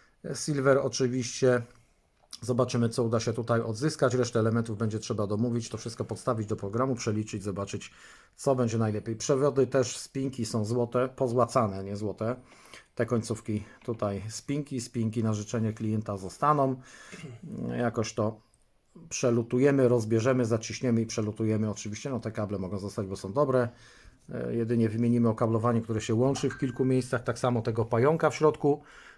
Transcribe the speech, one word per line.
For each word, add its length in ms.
Silver 440
oczywiście. 840
Zobaczymy, 480
co 140
uda 160
się 140
tutaj 280
odzyskać. 520
Resztę 260
elementów 380
będzie 220
trzeba 280
domówić, 420
to 80
wszystko 280
podstawić 420
do 80
programu, 400
przeliczyć, 480
zobaczyć, 480
co 200
będzie 220
najlepiej. 380
Przewody 520
też, 300
spinki 480
są 200
złote, 500
pozłacane, 680
nie 120
złote. 400
Te 100
końcówki 580
tutaj 440
spinki, 520
spinki 420
na 100
życzenie 400
klienta 440
zostaną. 580
Jakoś 360
to 260
przelutujemy, 800
rozbierzemy, 580
zaciśniemy 560
i 40
przelutujemy. 640
Oczywiście, 400
no, 100
te 120
kable 280
mogą 200
zostać, 280
bo 80
są 180
dobre. 360
E, 220
jedynie 340
wymienimy 400
okablowanie, 520
które 200
się 140
łączy 340
w 80
kilku 280
miejscach. 380
Tak 160
samo 220
tego 240
pająka 440
w 60
środku, 460